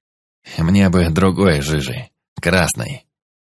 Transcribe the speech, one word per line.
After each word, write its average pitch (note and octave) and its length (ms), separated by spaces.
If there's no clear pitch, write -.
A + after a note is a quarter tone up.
Мне F#2+ 300
бы E2+ 220
другой F2+ 500
жижи. C#2 500
Красной. F2 680